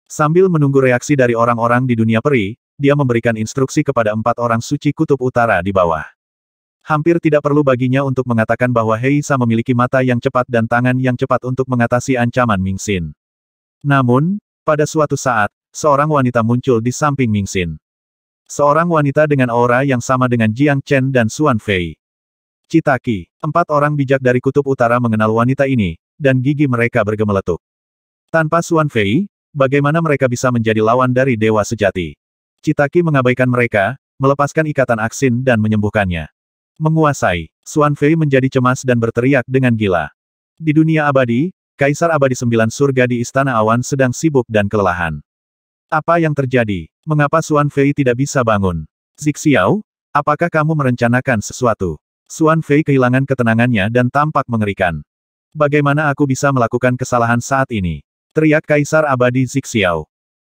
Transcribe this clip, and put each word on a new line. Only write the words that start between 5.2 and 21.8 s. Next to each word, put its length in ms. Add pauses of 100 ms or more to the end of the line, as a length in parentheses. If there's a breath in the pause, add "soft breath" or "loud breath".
Utara 400
di 80
bawah. 320 (800)
Hampir 400
tidak 240
perlu 160
baginya 400
untuk 240
mengatakan 480
bahwa 240
Heisa 400
memiliki 320
mata 320
yang 160
cepat 320
dan 160
tangan 320
yang 160
cepat 320
untuk 240
mengatasi 480
ancaman 400
Ming 240
Xin. 320 (720)
Namun, 560 (240)
pada 160
suatu 320
saat, 400 (160)
seorang 400
wanita 320
muncul 400
di 80
samping 400
Ming 160
Xin. 320 (720)
Seorang 400
wanita 400
dengan 240
aura 320
yang 160
sama 240
dengan 240
Jiang 320
Chen 320
dan 160
Xuan 320
Fei. 320 (720)